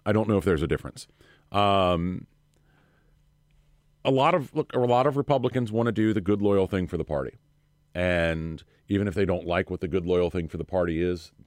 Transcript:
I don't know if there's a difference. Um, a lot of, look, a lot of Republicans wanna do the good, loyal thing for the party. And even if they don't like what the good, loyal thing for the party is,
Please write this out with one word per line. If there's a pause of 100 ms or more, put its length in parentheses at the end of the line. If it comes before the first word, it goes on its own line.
I
don't
know
if
there's
a
difference. (420)
Um, (1800)
a
lot
of,
look,
a
lot
of
Republicans
wanna
do
the
good,
loyal
thing
for
the
party. (560)
And (260)
even
if
they
don't
like
what
the
good,
loyal
thing
for
the
party
is, (140)